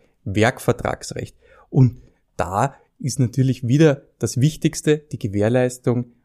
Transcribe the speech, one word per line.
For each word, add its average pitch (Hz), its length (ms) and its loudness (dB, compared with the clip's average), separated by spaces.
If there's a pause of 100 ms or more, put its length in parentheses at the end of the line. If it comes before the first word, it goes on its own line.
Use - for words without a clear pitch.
(260)
Werkvertragsrecht. - 1120 -4 (320)
Und 131 320 4 (340)
da 98 400 -2 (240)
ist 143 200 -6
natürlich 127 460 0
wieder 143 380 4 (160)
das 117 220 -4
Wichtigste, 151 560 0
die 151 220 -12
Gewährleistung 123 920 -2 (140)